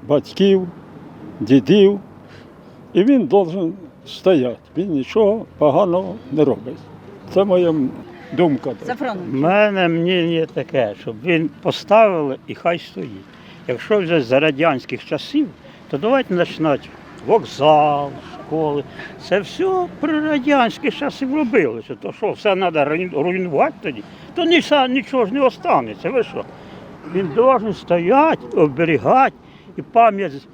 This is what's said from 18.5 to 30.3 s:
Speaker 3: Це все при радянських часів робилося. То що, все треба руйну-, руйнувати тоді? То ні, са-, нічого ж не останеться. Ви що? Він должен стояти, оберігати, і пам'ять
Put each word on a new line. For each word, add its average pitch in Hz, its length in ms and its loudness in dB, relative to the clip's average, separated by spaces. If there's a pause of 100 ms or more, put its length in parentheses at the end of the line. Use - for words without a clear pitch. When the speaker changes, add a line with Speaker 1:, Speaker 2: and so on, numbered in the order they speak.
Speaker 3:
Це 190 120 0
все 370 460 -4 (140)
при 302 200 -2
радянських 277 800 -2
часів 277 360 -6
робилося. 180 680 -2
То - 100 -8
що, - 200 -4
все 190 240 0
треба 175 280 0
руйну-, 156 380 -4
руйнувати 180 600 -2
тоді? 127 200 -10 (320)
То 339 100 -2
ні, 330 160 4
са-, 277 280 2
нічого 240 380 -2
ж 196 80 -6
не 277 60 0
останеться. 170 720 -2
Ви 247 120 0
що? - 220 -8 (680)
Він 190 200 -2
должен 226 400 2
стояти, 214 840 0
оберігати, 160 800 2 (400)
і 175 60 -10
пам'ять 196 500 2 (220)